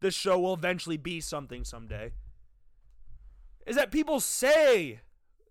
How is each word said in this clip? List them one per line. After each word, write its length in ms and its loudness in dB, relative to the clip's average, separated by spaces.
this 140 0
show 240 2
will 160 0
eventually 420 -4
be 240 -8
something 440 -8
someday, 480 -10
is 100 -6
that 140 2
people 300 0
say 800 4